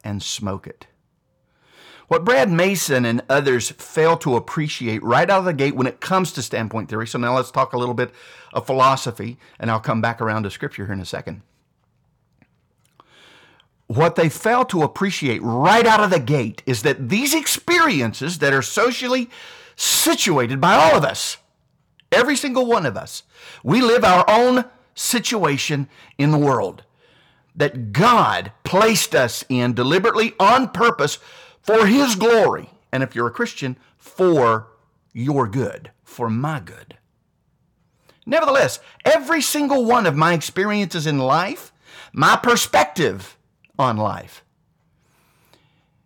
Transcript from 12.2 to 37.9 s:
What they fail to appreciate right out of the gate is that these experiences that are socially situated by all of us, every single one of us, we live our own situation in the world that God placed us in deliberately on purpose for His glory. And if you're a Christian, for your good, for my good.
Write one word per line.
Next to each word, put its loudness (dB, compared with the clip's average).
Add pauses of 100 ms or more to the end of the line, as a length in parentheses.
What 0
they 2
fail 0
to -2
appreciate -4
right 2
out 4
of 2
the 2
gate -4
is -2
that -2
these -2
experiences -2
that 0
are 0
socially -2 (440)
situated 0
by 4
all 6
of 2
us, -6 (760)
every 2
single -2
one 0
of -4
us, -14 (400)
we 2
live 4
our 6
own 4 (280)
situation -2 (300)
in 2
the 2
world 0 (720)
that -4
God 2 (100)
placed 2
us 0
in 0
deliberately 0
on 4
purpose 0 (420)
for 4
His 4
glory. 2 (240)
And -2
if -6
you're -2
a -4
Christian, -8 (200)
for 2 (440)
your -2
good, -6 (120)
for -8
my -4
good. -20 (1300)